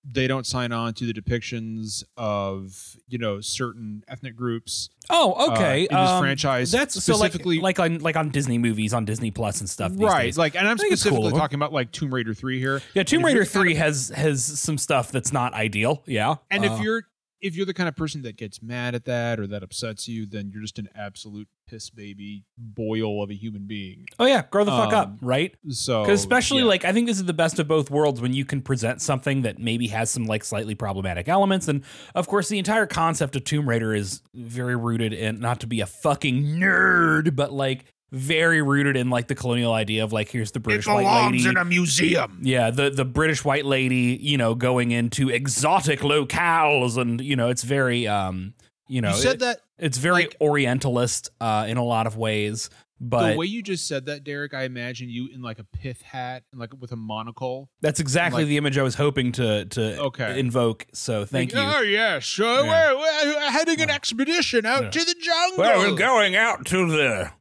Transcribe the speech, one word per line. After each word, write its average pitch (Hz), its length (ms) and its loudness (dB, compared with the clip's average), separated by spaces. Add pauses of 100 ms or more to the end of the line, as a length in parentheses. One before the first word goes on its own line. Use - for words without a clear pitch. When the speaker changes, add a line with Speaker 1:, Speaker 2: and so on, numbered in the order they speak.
Speaker 1:
they 131 200 -2
don't 131 180 -2
sign 123 260 -4
on 117 220 -2
to 120 140 -6
the 113 80 -4
depictions 110 880 -6 (140)
of, 98 760 -6 (100)
you 123 100 -10
know, 107 240 -4
certain 110 680 -8
ethnic 127 300 -14
groups, 117 540 -6 (180)
Speaker 2:
Oh, 254 440 4
okay. 165 360 2
Speaker 1:
uh, 170 80 0
in 185 80 6
this 185 60 4
Speaker 2:
Um, 185 120 2
Speaker 1:
franchise, 135 480 0
Speaker 2:
that's 247 320 0
so, 175 140 4
like, 208 140 4
Speaker 1:
specifically 170 300 -2
Speaker 2:
like 190 200 0
on, 165 200 0
like 160 160 -2
on 156 120 0
Disney 131 300 0
movies 110 340 0
on 113 140 0
Disney 110 240 -2
Plus 104 300 -4
and 95 100 -8
stuff 95 220 -4
these 196 100 -6
Speaker 1:
Right, 175 220 4
Speaker 2:
days. 127 120 -2
Speaker 1:
like, 160 200 2
and 196 120 2
I'm 233 60 2
Speaker 2:
I - 20 0
think 403 160 2
it's - 120 2
cool 208 80 4
Speaker 1:
specifically 220 160 2
Speaker 2:
of - 60 2
'em. 160 60 2
Speaker 1:
talking 143 160 -2
about, 147 160 -2
like, 127 180 -2
Tomb 139 220 -6
Raider 113 220 -4
three 131 240 -6
here. 135 240 -2 (100)
Speaker 2:
Yeah, 196 80 2
Speaker 1:
And 180 80 0
Speaker 2:
Tomb 330 120 4
Speaker 1:
if - 20 2
you're 330 60 4
Speaker 2:
Raider 254 160 6
Speaker 1:
the 185 60 -2
kind 196 120 2
Speaker 2:
three 175 100 4
Speaker 1:
of 151 60 0
Speaker 2:
has, 151 320 0
has 143 340 0
some 151 320 -4
stuff 131 340 0
that's 131 220 -2
not 123 220 0
ideal. 110 520 0
Yeah. 123 280 0 (160)
Speaker 1:
And 202 160 0
if 208 60 2
Speaker 2:
Uh, 220 100 -4
Speaker 1:
you're, 220 200 -2 (380)
if 180 160 -6
you're 190 100 -2
the 180 80 -6
kind 175 160 -2
of 139 60 -14
person 151 260 -6
that 110 160 -12
gets 107 240 -12
mad 123 320 -4
at 120 100 -6
that 117 340 -2
or 104 80 -6
that 101 160 -8
upsets 110 460 -10
you, 113 160 -6
then 101 260 -10
you're 107 120 -12
just 110 160 -12
an 101 160 -10
absolute 104 520 -14 (220)
piss 110 220 -16
baby 101 560 -14 (100)
boil 110 680 -4
of 101 60 -4
a 104 60 -10
human 101 320 -10
being. 101 400 -12 (120)
Speaker 2:
Oh 233 60 2
yeah, 254 260 4
grow 208 140 2
the 208 60 2
fuck 143 240 2
up, 180 140 2
Speaker 1:
Um, 214 120 -14
Speaker 2:
right? 135 340 -2 (140)
Speaker 1:
so, 117 380 -2
Speaker 2:
'Cause 202 140 4
especially, 247 420 2
Speaker 1:
yeah. 233 60 4
Speaker 2:
like, 180 180 2
I 185 80 2
think 233 120 2
this 214 120 0
is 185 80 -4
the 175 80 -2
best 160 240 0
of 151 100 0
both 151 220 2
worlds 143 320 2
when 123 100 0
you 135 140 -2
can 139 160 -4
present 120 400 -2
something 135 400 0
that 107 160 -2
maybe 117 300 -2
has 110 200 -2
some, 120 160 -4
like, 107 180 -2
slightly 107 320 -6
problematic 95 540 -4
elements. 190 400 2
And 143 160 -2 (300)
of 175 140 -2
course, 196 200 0
the 208 100 -2
entire 202 280 2
concept 160 500 0
of 123 80 -4
Tomb 147 240 0
Raider 113 260 2
is 101 280 -4 (100)
very 123 440 -4
rooted 113 360 0
in, 110 260 -4
not 117 220 -2
to 120 60 -10
be 110 160 -2
a 92 40 -2
fucking 143 580 0
nerd, 170 920 4
but, 139 160 0
like, 135 320 -2 (280)
very 156 500 2
rooted 139 340 4
in, 123 140 2
like, 120 160 0
the 135 80 -4
colonial 120 380 0
idea 110 320 2
of, 107 80 -4
like, 107 160 -2
here's 113 240 -4
the 120 80 -6
British 208 260 0
Speaker 1:
It 220 40 0
Speaker 2:
white 208 120 4
Speaker 1:
belongs 208 300 4
Speaker 2:
lady. - 160 2
Speaker 1:
in 190 80 2
a 180 80 2
museum. 165 800 2
Speaker 2:
Yeah, 123 280 4
the, 139 180 2
the 135 160 0
British 147 400 0
white 143 220 2
lady, 127 560 2
you 143 160 0
know, 117 160 2
going 123 380 2
into 120 380 0
exotic 139 680 2
locales, 147 960 2
and, 120 240 0
you 139 140 -2
know, 120 140 2
it's 123 160 -2
very, 123 420 2
um, 95 480 -2 (320)
you 127 140 -2
know, 107 80 2
Speaker 1:
You - 80 2
said 254 200 2
Speaker 2:
it, 233 40 -10
Speaker 1:
that, 247 200 -2 (200)
Speaker 2:
it's 135 180 -2
very 170 280 2
Speaker 1:
like, - 140 -12
Speaker 2:
orientalist, 127 880 2 (100)
uh, 110 280 2
in 117 80 -2
a 123 60 0
lot 117 240 2
of 107 100 -4
ways. 107 540 -2 (300)
But 117 320 2
Speaker 1:
the 113 40 2
way 170 100 -2
you 214 180 -6
just 190 240 -6
said 135 180 -6
that, 147 160 -8
Derek, 143 320 -8
I 131 80 -4
imagine 123 460 -8
you 120 260 -6
in, 127 80 -14
like, 113 160 -10
a 107 60 -18
pith - 380 -12
hat 127 500 -10
and, 127 80 -16
like, 113 200 -12
with 123 120 -12
a 120 40 -8
monocle. 113 720 -8 (120)
Speaker 2:
That's 151 180 0
exactly 160 460 2
Speaker 1:
Like 147 40 0
Speaker 2:
the 147 100 2
image 143 200 2
I 135 60 4
was 127 100 0
hoping 139 380 0
to, 107 320 0
to 110 380 -2
Speaker 1:
Okay. 123 360 -4
Speaker 2:
invoke. 120 540 0
So 107 320 -4
thank 127 280 -2
Speaker 1:
Like, 269 120 0
Speaker 2:
you. 277 40 0 (100)
Speaker 1:
"Oh, - 20 2
yeah, 208 400 2
sure. 240 440 2
Speaker 2:
Yeah. 320 280 6
Speaker 1:
We're, 262 60 2 (360)
we're 294 160 0
heading 320 300 2
an 311 80 2
Speaker 2:
Yeah. 294 80 2
Speaker 1:
expedition 262 720 0
out 254 180 2
Speaker 2:
Yeah. 196 60 -6
Speaker 1:
to 320 100 -2
the 349 200 -2
jungle." 349 380 0
Speaker 2:
Well, 190 320 4
we're 170 80 0
going 208 380 4
out 220 300 2
to 185 220 2
the 131 420 2 (100)